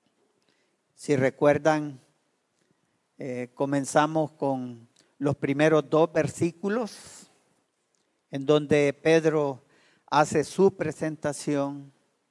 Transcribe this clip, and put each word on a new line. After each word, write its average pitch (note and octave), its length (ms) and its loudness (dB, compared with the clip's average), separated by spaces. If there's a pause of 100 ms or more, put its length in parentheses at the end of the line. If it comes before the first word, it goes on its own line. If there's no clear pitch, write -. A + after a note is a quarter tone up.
(960)
Si - 200 -4
recuerdan, D3 840 0 (1200)
eh, B2 340 -10
comenzamos D3 800 0
con B2+ 580 -8 (300)
los C#3 160 0
primeros D3+ 520 2
dos D#3+ 240 2
versículos, E3+ 1080 -4 (1120)
en C#3 160 -8
donde D3 460 2
Pedro D#3 720 0 (440)
hace D3 360 2
su F#3+ 320 2
presentación C#3+ 1160 -6 (380)